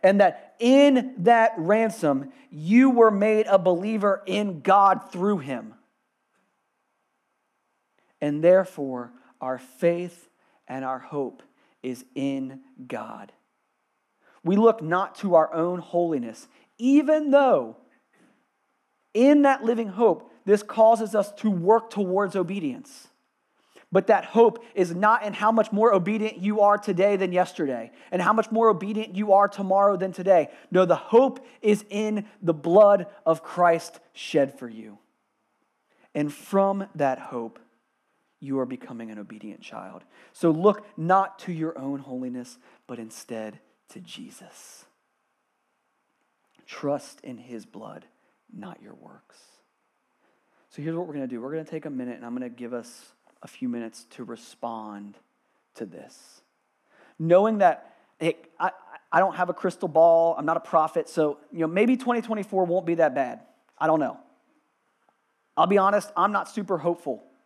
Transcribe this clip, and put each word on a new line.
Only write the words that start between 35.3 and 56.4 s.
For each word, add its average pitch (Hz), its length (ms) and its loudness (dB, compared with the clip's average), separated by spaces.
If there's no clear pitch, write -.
And 147 180 -4
from 196 540 -2
that 135 220 -2
hope, 117 400 -14
you 135 200 -8
are 127 80 -4
becoming 120 440 -14
an 107 80 -16
obedient 107 440 -18
child. - 420 -18
So - 180 0
look 190 360 0
not 190 440 -2
to 180 120 -12
your 160 260 -8
own 139 220 -10
holiness, 127 580 -12
but 120 120 -16
instead 110 600 -14
to - 100 -20
Jesus. - 840 -20
Trust - 560 -10
in 127 160 -16
his 120 260 -16
blood, 107 400 -20
not - 300 -20
your - 120 -20
works. - 440 -20
So - 120 -16
here's 160 140 -8
what 175 100 -8
we're 156 80 -14
gonna 135 140 -8
do. 123 120 -10
We're 135 120 -12
gonna 160 120 -10
take 156 220 -14
a 151 40 -12
minute, 123 260 -10
and 123 100 -18
I'm 117 80 -12
gonna 127 140 -10
give 120 260 -14
us - 380 -14
a - 60 -20
few - 200 -10
minutes 117 420 -10
to - 140 -16
respond 107 920 -14
to 113 100 -12
this. - 560 -20